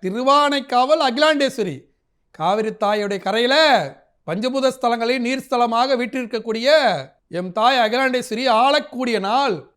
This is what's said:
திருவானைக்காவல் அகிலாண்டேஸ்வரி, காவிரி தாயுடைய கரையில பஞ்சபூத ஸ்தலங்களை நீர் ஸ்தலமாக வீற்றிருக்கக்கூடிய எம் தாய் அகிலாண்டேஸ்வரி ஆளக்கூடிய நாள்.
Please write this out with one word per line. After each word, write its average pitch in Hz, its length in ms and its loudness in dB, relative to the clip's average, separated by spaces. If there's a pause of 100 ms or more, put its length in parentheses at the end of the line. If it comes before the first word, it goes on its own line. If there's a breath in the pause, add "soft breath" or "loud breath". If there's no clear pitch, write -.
திருவானைக்காவல் 277 1080 2
அகிலாண்டேஸ்வரி, 262 680 0 (500)
காவிரி 208 380 -2
தாயுடைய 208 520 -2
கரையில 233 340 0 (720)
பஞ்சபூத 254 440 0 (100)
ஸ்தலங்களை 240 380 0
நீர் 254 300 -4
ஸ்தலமாக 240 480 0
வீற்றிருக்கக்கூடிய 226 720 -4 (600)
எம் 180 240 -8
தாய் 240 260 2
அகிலாண்டேஸ்வரி 247 720 -2
ஆளக்கூடிய 247 680 0
நாள். 202 580 -2